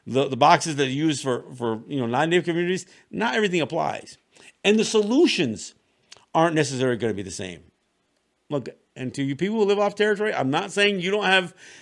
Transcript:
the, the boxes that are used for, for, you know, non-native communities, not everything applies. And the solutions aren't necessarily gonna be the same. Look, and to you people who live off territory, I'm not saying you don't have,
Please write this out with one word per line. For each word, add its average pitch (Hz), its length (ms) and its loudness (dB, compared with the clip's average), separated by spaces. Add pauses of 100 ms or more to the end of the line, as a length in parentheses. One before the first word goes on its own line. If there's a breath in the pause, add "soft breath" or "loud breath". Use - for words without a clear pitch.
the, 127 220 0
the 131 80 -4
boxes 156 400 4
that 139 100 0
are 131 40 -2
used 143 320 0
for, 131 200 -2 (140)
for, 117 320 -4
you 143 100 -4
know, 123 80 -2
non-native 160 380 2
communities, 175 420 -2 (240 soft breath)
not 233 240 -4
everything 202 260 0
applies. 151 580 -4 (440 soft breath)
And 214 160 4
the 220 60 2
solutions 214 920 2 (580 soft breath)
aren't 165 220 2
necessarily 131 420 0
gonna 107 180 -2
be 98 80 -8
the 95 80 -10
same. 87 320 -10 (880)
Look, 139 180 -4 (300)
and 127 160 -6
to 139 80 -4
you 139 140 -4
people 202 220 -2
who 214 60 4
live 196 140 2
off 202 160 0
territory, 208 400 0
I'm 131 160 0
not 180 220 -2
saying 202 280 2
you 175 100 -2
don't 202 140 -2
have, 185 300 2 (280 loud breath)